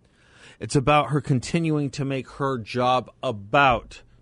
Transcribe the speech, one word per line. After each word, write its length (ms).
It's 160
about 340
her 120
continuing 720
to 140
make 260
her 260
job 540
about 800